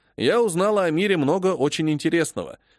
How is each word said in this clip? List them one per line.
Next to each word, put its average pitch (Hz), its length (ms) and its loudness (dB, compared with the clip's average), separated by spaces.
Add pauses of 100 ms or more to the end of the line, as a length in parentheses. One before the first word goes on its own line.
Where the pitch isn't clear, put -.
(160)
я 175 260 2
узнала 196 420 0
о 175 80 0
мире 185 260 0
много 180 360 0
очень 151 360 0
интересного, 151 720 -2 (200)